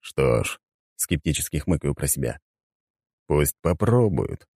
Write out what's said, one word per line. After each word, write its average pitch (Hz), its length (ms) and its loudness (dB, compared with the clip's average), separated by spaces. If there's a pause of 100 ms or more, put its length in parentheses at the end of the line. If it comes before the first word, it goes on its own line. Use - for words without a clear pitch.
Что 58 440 0
ж, - 160 -10 (360)
скептически - 600 -2
хмыкаю 73 360 0
про 73 120 -4
себя. 64 320 -4 (880)
Пусть 73 340 2
попробуют. 98 840 0 (120)